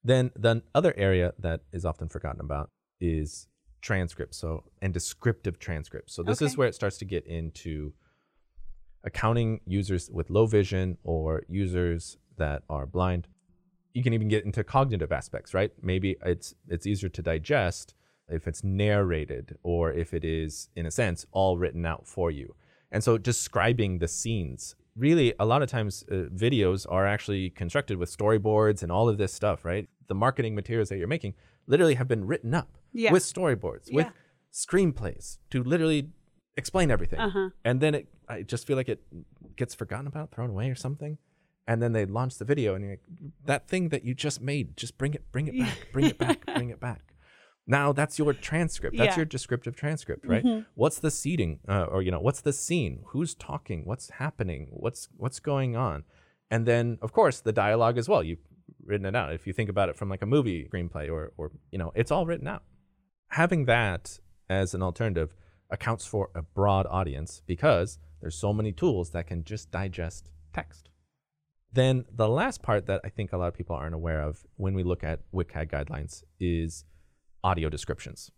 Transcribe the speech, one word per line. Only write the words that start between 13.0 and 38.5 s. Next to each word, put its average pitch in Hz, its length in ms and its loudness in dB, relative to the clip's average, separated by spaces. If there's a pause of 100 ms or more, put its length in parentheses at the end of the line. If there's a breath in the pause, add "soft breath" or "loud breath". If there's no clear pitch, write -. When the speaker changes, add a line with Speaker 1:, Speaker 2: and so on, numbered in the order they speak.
Speaker 1:
You 123 100 -2
can 120 100 4
even 110 140 2
get 107 180 2
into 104 180 -2
cognitive 110 480 2
aspects, - 420 -4
right? 92 180 2 (100)
Maybe 92 440 0
it's, - 300 -2 (120)
it's 85 180 -4
easier 98 240 -2
to - 120 -8
digest 85 720 0 (360)
if 82 180 -4
it's - 160 -6
narrated 95 1000 0
or 85 280 2
if 82 220 -2
it 82 120 -2
is, 80 500 -4
in 82 100 -4
a 80 60 -4
sense, 90 400 -2
all 95 260 4
written 85 280 -2
out 80 220 -6
for 87 220 -2
you. 69 260 -8 (360 soft breath)
And 107 120 0
so 117 140 6
describing 104 840 0
the 85 80 0
scenes, 87 680 -6 (200)
really, 139 440 4
a 107 60 4
lot 127 160 4
of 131 80 -2
times, 107 420 -2
uh, 92 220 0
videos 98 560 4
are 95 180 4
actually 101 420 0
constructed 92 480 -2
with 87 180 -4
storyboards 107 680 4
and 85 80 -2
all 110 180 6
of 104 80 2
this 98 160 0
stuff, 98 320 0
right? 92 220 -4 (200)
The 95 80 -2
marketing 113 400 0
materials 107 340 -2
that 98 80 -4
you're 90 100 -2
making 127 260 -4 (320 soft breath)
literally 170 300 6
have 127 120 -2
been 110 180 0
written 117 280 -2
up - 240 -2 (160)
Speaker 2:
Yeah. 226 180 2
Speaker 1:
with 185 120 6
storyboards, 123 680 -2
with 151 160 4
Speaker 2:
Yeah. - 40 -14 (420 soft breath)
Speaker 1:
screenplays - 840 -2 (120)
to 127 140 0
literally 156 460 2 (460)
explain 180 360 2
everything. 107 280 2
Speaker 2:
Uh-huh. 196 300 0 (140)
Speaker 1:
And 127 180 2
then 151 140 4
it, - 120 -6 (220)
I 107 140 -8
just - 240 -6